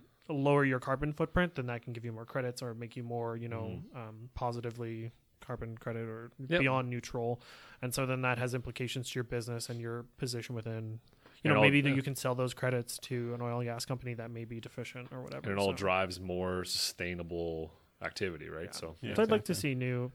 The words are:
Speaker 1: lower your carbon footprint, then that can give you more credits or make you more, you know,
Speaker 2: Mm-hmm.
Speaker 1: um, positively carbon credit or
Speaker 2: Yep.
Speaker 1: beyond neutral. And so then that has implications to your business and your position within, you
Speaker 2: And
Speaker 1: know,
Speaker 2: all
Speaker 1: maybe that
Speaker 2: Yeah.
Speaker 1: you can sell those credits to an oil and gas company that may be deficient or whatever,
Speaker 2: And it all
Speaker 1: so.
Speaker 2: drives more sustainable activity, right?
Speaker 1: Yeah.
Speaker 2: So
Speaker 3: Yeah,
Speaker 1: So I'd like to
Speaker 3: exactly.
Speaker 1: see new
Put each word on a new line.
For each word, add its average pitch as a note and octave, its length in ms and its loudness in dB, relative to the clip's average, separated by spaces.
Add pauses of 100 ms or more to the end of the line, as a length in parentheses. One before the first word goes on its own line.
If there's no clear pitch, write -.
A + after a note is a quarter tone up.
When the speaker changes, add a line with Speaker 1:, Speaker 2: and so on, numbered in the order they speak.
(300)
Speaker 1:
lower C#3+ 340 6
your C3 160 4
carbon C3+ 320 0
footprint, E3+ 440 2
then B2+ 120 -2
that A#2+ 160 -4
can B2+ 80 -8
give A#2 140 -6
you A2+ 80 -4
more A2+ 120 -10
credits B2 360 -2
or A#2+ 120 -4
make A2+ 220 -10
you B2 80 -6
more, A#2 320 -2
you A#2 140 -4
know, A2+ 320 -4 (120)
Speaker 2:
Mm-hmm. - 40 -10
Speaker 1:
um, A2+ 360 -10
positively A#2 800 -4 (300)
carbon A2+ 360 -8
credit A#2 300 -4
or A2+ 240 -10 (160)
Speaker 2:
Yep. E3+ 120 4
Speaker 1:
beyond C3 300 4
neutral. A#2+ 500 -2 (440)
And B2 100 -2
so C3+ 140 2
then B2+ 160 0
that B2 160 4
has B2 160 0
implications B2 560 -4
to - 80 -4
your B2 60 2
business A#2 440 -4
and A#2+ 100 -4
your A#2 260 -4 (120)
position A#2+ 380 -2
within, A2+ 440 -4 (440)
you D3+ 80 6
Speaker 2:
And - 20 8
Speaker 1:
know, A#2 40 8
Speaker 2:
all G#2+ 40 10
Speaker 1:
maybe C#3+ 200 10
that C#3 80 6
Speaker 2:
Yeah. C3+ 60 6
Speaker 1:
you C3+ 60 4
can C3+ 140 0
sell B2+ 180 0
those B2 220 0
credits B2+ 440 0
to A#2+ 360 -4
an A#2+ 60 -4
oil A#2+ 180 0
and A#2+ 100 0
gas A#2 160 -4
company B2 300 -4
that A2+ 160 -8
may A#2 140 -8
be A#2 140 -8
deficient B2 520 -10
or B2+ 100 -10
whatever, C3 300 -4
Speaker 2:
And G2 80 2
it - 20 6
all G2 80 6
Speaker 1:
so. F2+ 60 2
Speaker 2:
drives F#2 440 4
more F#2 460 0
sustainable E2+ 1040 -2 (300)
activity, D#2+ 480 -4
right? D#2+ 160 -6
Speaker 1:
Yeah. - 60 -8
Speaker 2:
So D#2+ 300 -8
Speaker 3:
Yeah, A#2+ 120 -4
Speaker 1:
So G#3 80 4
I'd A3 80 4
like G#3+ 160 4
to - 60 0
Speaker 3:
exactly. D3+ 200 0
Speaker 1:
see C3 40 0
new B2+ 400 0